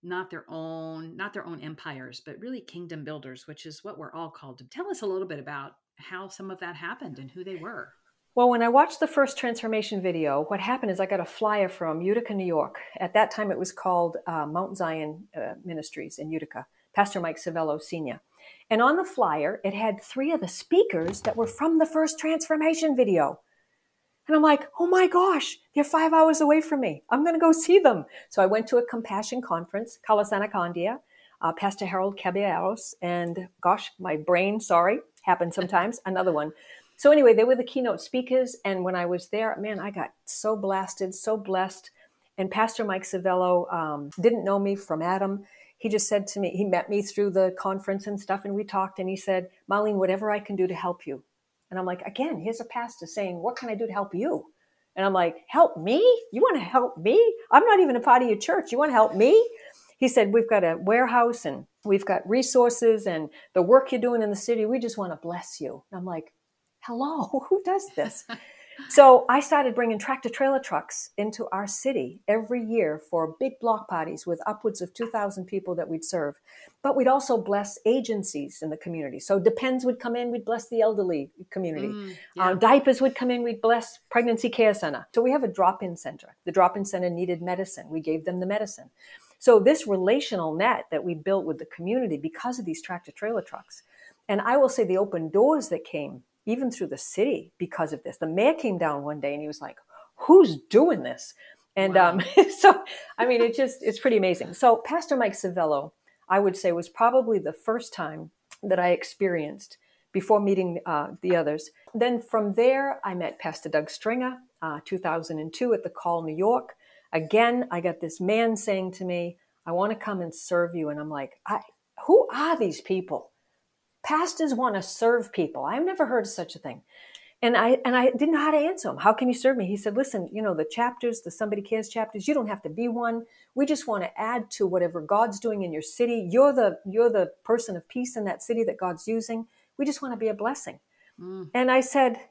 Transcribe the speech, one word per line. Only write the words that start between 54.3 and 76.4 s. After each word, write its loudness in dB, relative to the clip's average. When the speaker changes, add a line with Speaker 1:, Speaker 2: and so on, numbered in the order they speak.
Speaker 2:
And -2
I'm 2
like, 0
"Help 4
me? 0
You 0
wanna 4
help 0
me? 4
I'm 10
not 6
even 4
a 0
part 6
of 0
your 2
church. -2
You -2
wanna 2
help 6
me?" 6
He 2
said, 4
"We've 4
got 4
a 0
warehouse 2
and -8
we've 2
got -2
resources 2
and -4
the 4
work 4
you're -2
doing 0
in -2
the -4
city, -2
we -2
just -6
wanna -8
bless -12
you." -10
And -12
I'm -8
like, -10
"Hello, -6
<laughs> -6
who 2
does -2
this?" -6
Speaker 1:
<laughs> -10
Speaker 2:
So 12
I 4
started 2
bringing 0
tractor -6
trailer 0
trucks -6
into -4
our -2
city -4
every 0
year 0
for 0
big -2
block 0
parties -6
with -4
upwards -4
of -10
two -6
thousand -4
people -6
that -6
we'd -8
serve. -4